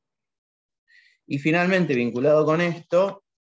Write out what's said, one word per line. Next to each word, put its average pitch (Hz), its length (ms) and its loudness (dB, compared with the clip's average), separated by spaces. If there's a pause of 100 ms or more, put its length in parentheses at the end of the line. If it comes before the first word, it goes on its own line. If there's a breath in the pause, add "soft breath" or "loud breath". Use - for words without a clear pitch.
(1300 soft breath)
Y 139 120 -6
finalmente, 170 560 0
vinculado 123 500 0
con 156 160 0
esto, 175 640 -2 (360)